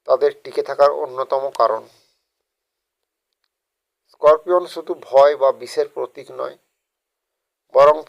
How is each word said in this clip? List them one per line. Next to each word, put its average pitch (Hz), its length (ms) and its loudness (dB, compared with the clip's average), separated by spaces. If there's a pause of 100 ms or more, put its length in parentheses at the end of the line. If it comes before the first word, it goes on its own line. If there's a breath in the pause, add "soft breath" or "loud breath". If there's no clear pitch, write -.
তাদের 139 260 0 (120)
টিকে 139 200 -8
থাকার 139 280 0
অন্যতম 135 600 -6
কারণ। 113 360 -2 (2250)
স্করপিয়ন 170 560 2
শুধু 165 360 -12
ভয় 139 340 4
বা 131 160 0
বিষের 123 380 -6
প্রতীক 131 420 -14
নয়, 131 260 -12 (1160)
বরং 151 360 4